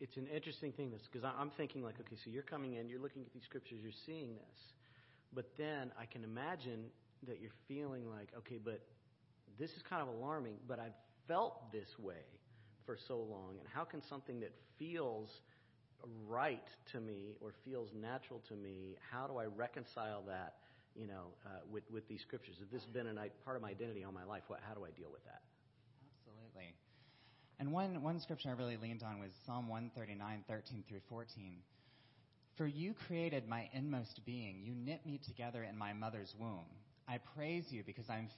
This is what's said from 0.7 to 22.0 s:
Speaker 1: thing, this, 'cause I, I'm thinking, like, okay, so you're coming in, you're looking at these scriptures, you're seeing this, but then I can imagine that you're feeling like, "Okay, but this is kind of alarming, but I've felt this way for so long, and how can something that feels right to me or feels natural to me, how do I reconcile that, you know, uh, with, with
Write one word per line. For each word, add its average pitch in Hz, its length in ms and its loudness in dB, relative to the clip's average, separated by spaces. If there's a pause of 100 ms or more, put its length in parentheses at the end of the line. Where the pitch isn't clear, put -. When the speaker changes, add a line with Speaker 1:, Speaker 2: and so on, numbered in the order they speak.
Speaker 1:
thing, 139 180 0
this, 107 120 -4 (100)
'cause 120 160 0
I, 131 80 2
I'm 143 140 2
thinking, 139 320 2
like, 113 180 -2
okay, 110 240 -8
so 117 60 -4
you're 135 160 -2
coming 131 340 0
in, 117 80 0
you're 127 140 -2
looking 139 180 -2
at 117 140 -8
these 127 100 -10
scriptures, 120 380 -6
you're 110 240 -4
seeing 156 260 -2
this, - 260 -10 (760)
but 120 240 0
then 147 400 4
I 113 80 -2
can 117 180 -4
imagine 120 640 2 (380)
that 110 140 -2
you're 107 160 -8 (100)
feeling 139 420 0
like, 104 300 -4
"Okay, 117 240 -4
but 107 180 2 (800)
this 156 120 2
is 170 200 -10
kind 175 100 6
of 139 80 4
alarming, 120 480 2 (120)
but 123 100 2
I've 113 180 -4 (300)
felt 165 460 6
this 104 160 0 (100)
way 87 260 -2 (640)
for 117 100 0 (120)
so 123 100 4
long, 98 400 -2
and 71 100 -10
how 156 160 2
can 160 240 -4
something 131 320 -2
that 98 120 -2 (260)
feels 135 500 2 (1000)
right 123 340 6 (300)
to 123 80 0
me 107 400 -2
or 107 120 -4 (120)
feels 123 280 0
natural 117 560 -2
to 110 60 -6
me, 95 400 -4 (160)
how 127 160 0
do 139 100 0
I 113 100 4
reconcile 107 840 0
that, 92 300 0 (360)
you 107 140 -4
know, 90 260 -6 (100)
uh, 98 140 -6 (100)
with, 104 220 -2
with 110 160 -2